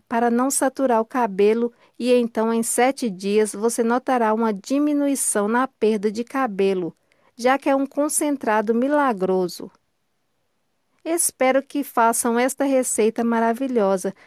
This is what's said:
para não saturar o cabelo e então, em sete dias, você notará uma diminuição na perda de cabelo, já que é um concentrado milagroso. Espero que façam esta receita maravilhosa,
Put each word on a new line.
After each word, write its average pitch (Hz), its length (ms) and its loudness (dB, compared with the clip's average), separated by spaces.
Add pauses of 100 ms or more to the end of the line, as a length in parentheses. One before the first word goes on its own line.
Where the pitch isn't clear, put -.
para 240 220 0
não 247 200 0
saturar 262 520 0
o 226 40 -2
cabelo 226 680 0 (240)
e 247 160 2
então, 233 400 2
em 226 100 0
sete 254 460 0
dias, 202 440 0
você 233 300 -2
notará 233 500 0
uma 220 200 0
diminuição 277 960 -2
na 247 180 0
perda 214 420 0
de 220 140 -6
cabelo, 196 720 -2 (400)
já 254 220 2
que 302 120 -4
é 277 60 4
um 277 100 0
concentrado 269 880 -2
milagroso. 220 960 0 (1300)
Espero 269 580 0
que 285 220 -6
façam 233 560 0
esta 262 240 -2
receita 247 580 0
maravilhosa, 226 920 0 (140)